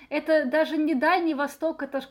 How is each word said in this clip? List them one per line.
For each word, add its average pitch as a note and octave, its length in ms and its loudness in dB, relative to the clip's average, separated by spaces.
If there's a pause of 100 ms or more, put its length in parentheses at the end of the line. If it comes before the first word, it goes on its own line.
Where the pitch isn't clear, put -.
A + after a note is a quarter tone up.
это D4+ 380 2
даже D4+ 300 0
не D#4 180 0
Дальний D#4+ 400 2
Восток, C#4+ 480 -4
это C#4 180 -6
ж - 100 -8